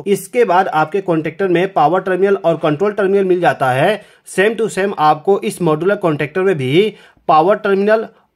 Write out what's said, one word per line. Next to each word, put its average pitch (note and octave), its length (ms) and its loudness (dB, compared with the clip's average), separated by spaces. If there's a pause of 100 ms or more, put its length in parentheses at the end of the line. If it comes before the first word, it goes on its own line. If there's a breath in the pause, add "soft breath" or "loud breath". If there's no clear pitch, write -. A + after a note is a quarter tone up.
इसके G3+ 380 0
बाद F#3 240 2
आपके D#3 320 -2
कॉन्टैक्टर E3+ 460 -2
में F3+ 260 0
पावर E3+ 280 2
टर्मिनल F#3+ 340 0
और E3 220 -2
कंट्रोल E3 360 -2
टर्मिनल G3 320 0
मिल F3+ 160 0
जाता C3+ 300 0
है। F3 300 0 (280 loud breath)
same G#3 280 0
to A3 140 -2
same G3 280 -2
आपको D3+ 420 2
इस G3 200 -6
मॉड्यूलर E3+ 360 0
कॉन्टैक्टर D#3 440 -4
में F#3+ 160 0
भी E3 360 0 (340 loud breath)
पावर E3+ 300 4
टर्मिनल G#3 500 0 (280 soft breath)